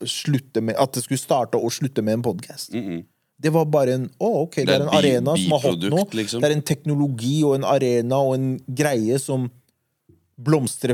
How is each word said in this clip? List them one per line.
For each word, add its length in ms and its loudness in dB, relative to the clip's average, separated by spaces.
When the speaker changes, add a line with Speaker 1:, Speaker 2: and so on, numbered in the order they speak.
Speaker 1:
slutte 560 -2
med, 160 -2
at 160 2
det 80 -4
skulle 160 -4
starte 400 0
og 160 -2
slutte 320 -2
med 140 0
en 80 -4
podcast. 500 -8
Speaker 2:
Mm-mm. 220 -6
Speaker 1:
Det 140 0
var 180 2
bare 240 2
en, 60 -4
å, 60 0
ok, 160 -6
det 80 0
Speaker 2:
Det 80 4
er 0 -
Speaker 1:
er 100 2
en 60 -4
Speaker 2:
bi-, 80 4
Speaker 1:
arena 420 2
som 140 2
har 80 0
hopp 160 0
nå. 80 -8
Speaker 2:
biprodukt, 320 0
liksom. 240 -2
Speaker 1:
Det 80 4
er 20 2
en 160 0
teknologi 640 0
og 100 4
en 80 -4
arena 560 2
og 140 2
en 100 0
greie 540 0
som 240 -2
blomstrer 560 0